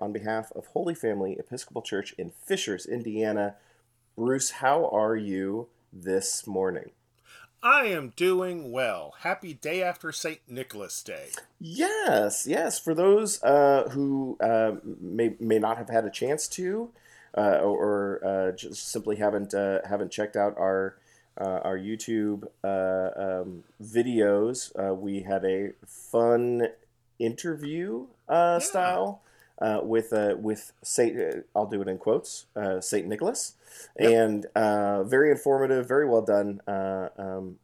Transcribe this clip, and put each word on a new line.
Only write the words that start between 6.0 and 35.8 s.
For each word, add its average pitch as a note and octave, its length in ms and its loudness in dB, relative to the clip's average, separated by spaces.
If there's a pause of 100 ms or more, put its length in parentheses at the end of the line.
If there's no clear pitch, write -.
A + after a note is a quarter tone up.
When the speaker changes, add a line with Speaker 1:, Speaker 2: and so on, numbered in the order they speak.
Speaker 1:
morning? F#2+ 460 -4 (720)
Speaker 2:
I C4 220 6
am D3+ 320 -4
doing F3+ 560 0
well. G2 480 -2
Happy F3+ 320 -6
day E3 280 -4
after F3 300 -4
Saint D#3+ 280 -6 (100)
Nicholas A#2+ 520 -10
Day. D2+ 280 -12 (320)
Speaker 1:
Yes, F#3+ 840 0
yes. E3 320 -2
For E3 160 -2
those, G3 480 4
uh, C#3 520 6
who, C3+ 480 -2
uh, A2 320 4 (260)
may, G#2 400 0
may A2 200 4
not A2+ 180 2
have A2+ 100 -10
had A2+ 160 2
a G2+ 80 -6
chance D#3 380 -2
to, G3+ 400 -4 (480)
uh, F#2 260 6
or, G2+ 600 0
uh, F#2+ 280 0
just - 400 -10
simply G#2+ 240 -4
haven't, G#2 380 0
uh, G2 340 0
haven't G2+ 240 -4
checked G#2 240 -4
out G#2 220 0
our, F#2+ 400 0 (420)
uh, F#2+ 240 -2
our F#2+ 140 -2
YouTube, G#2+ 680 -4 (220)
uh, F#2+ 760 0
um, F2+ 220 -10 (180)
videos, A2 960 2
uh, G2 160 -2
we G2 280 -6
had F#2+ 240 -2
a F#2+ 260 0 (160)
fun A#2+ 800 2 (500)
interview, D#3+ 880 -4 (200)
uh, E3+ 340 4
Speaker 2:
Yeah. F3 60 -2
Speaker 1:
style, F#3 540 0 (400)
uh, G#2+ 200 0
with, A2+ 300 0
uh, G#2 260 2
with G#2+ 360 -6 (100)
Saint, A#2 340 2
uh, E2 220 -2 (160)
I'll G#2+ 100 2
do G2+ 160 -4
it F#2+ 60 -6
in F#2 100 -2
quotes, - 480 -2 (120)
uh, F#2+ 240 -2
Saint F#2 260 -2
Nicholas. D#3+ 460 -4 (440)
Speaker 2:
Yep. A2+ 140 6
Speaker 1:
And, A2 340 4 (100)
uh, G#2 480 2
very C3+ 280 6
informative, C3 560 2